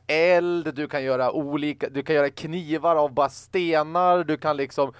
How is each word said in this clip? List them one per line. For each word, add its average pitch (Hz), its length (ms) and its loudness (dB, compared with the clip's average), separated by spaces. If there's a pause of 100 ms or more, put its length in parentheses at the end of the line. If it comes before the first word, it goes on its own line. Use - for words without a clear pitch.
eld, 175 680 2
du 147 140 -6
kan 143 160 -4
göra 127 280 0
olika, 143 560 -4
du 135 140 -4
kan 156 140 0
göra 143 140 2
knivar 160 640 -2
av 147 160 2
bara 139 160 2
stenar, 170 960 0
du 151 120 -2
kan 151 200 -2
liksom 139 440 -2